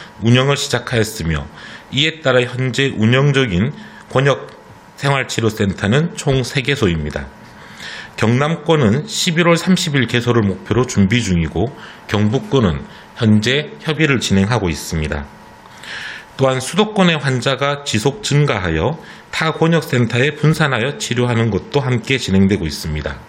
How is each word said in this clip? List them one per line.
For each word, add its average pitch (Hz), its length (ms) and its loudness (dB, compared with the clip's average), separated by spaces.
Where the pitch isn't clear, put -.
운영을 135 360 4
시작하였으며 80 880 -2
이에 156 300 -2
따라 127 200 2
현재 123 560 -2
운영 127 340 4
중인 123 400 0
권역 131 480 0
생활치료센터는 123 1200 0
총 135 280 0
세 135 180 -4
개소입니다. 85 680 -2
경남권은 143 880 2
십일월 170 500 0
삼십 170 400 0
일 123 120 2
개소를 117 340 2
목표로 104 460 0
준비 101 340 2
중이고 85 460 0
경북권은 107 760 0
현재 117 540 2
협의를 151 400 0
진행하고 98 500 0
있습니다. 76 560 -4
또한 131 240 2
수도권의 190 580 2
환자가 139 640 -2
지속 117 400 -2
증가하여 117 760 0
타 160 200 -2
권역센터에 143 800 2
분산하여 147 640 0
치료하는 120 540 0
것도 95 280 -2
함께 127 380 0
진행되고 95 480 2
있습니다. 76 520 -6